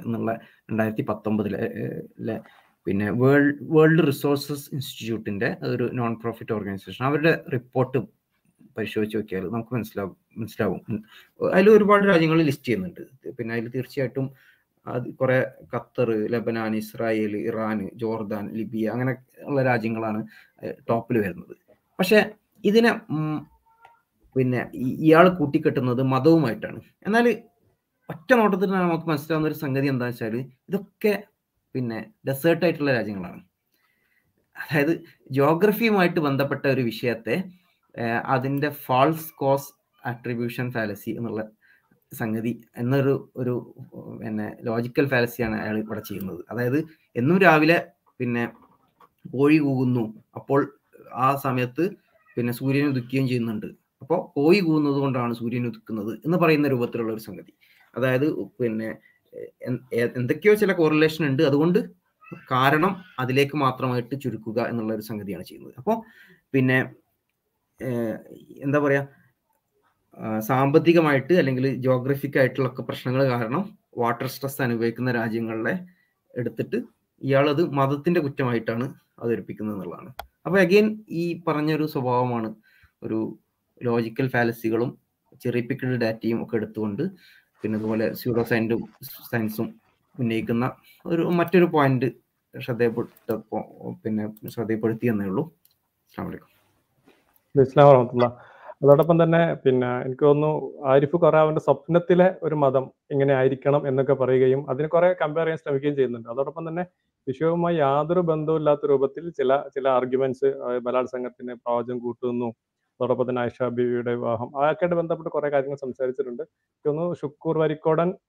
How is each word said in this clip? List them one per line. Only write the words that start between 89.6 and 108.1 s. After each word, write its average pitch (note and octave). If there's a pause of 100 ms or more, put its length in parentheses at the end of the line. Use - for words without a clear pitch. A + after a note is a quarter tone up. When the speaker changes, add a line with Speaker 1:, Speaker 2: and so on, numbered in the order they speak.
Speaker 1:
ഉന്നയിക്കുന്ന A#2 (340)
ഒരു E3+
മറ്റൊരു F3
പോയിന്റ് C3+ (480)
ശ്രദ്ധയപ്പെട്ടപ്പോ A2+ (440)
പിന്നെ G#2+
ശ്രദ്ധയപ്പെടുത്തി A2+
എന്നേ G#2
ഉള്ളൂ. G2+
അസ്സലാമു -
അലൈക്കും. F2+ (1120)
Speaker 2:
അസ്സലാമു C#3+
അലൈക്കും B2+
വറഹ്മത്തുള്ളാഹി. A#2+ (320)
അതോടൊപ്പം D#3
തന്നെ E3
പിന്നെ B2+
എനിക്ക് C3
തോന്നുന്നു D3
ആരിഫ് C#3+
കുറെ D#3
അവന്റെ D#3
സ്വപ്നത്തിലെ E3+
ഒരു D#3
മതം C3+ (200)
ഇങ്ങനെ C#3
ആയിരിക്കണം C#3
എന്നൊക്കെ C3+
പറയുകയും C3
അതിന് C#3
കുറെ E3+
കമ്പയർ D#3+
ചെയ്യാൻ D#3+
ശ്രമിക്കുകയും D3
ചെയ്യുന്നുണ്ട്. A#2+
അതോടൊപ്പം D3
തന്നെ E3 (420)
വിഷയവുമായി E3+
യാതൊരു D3+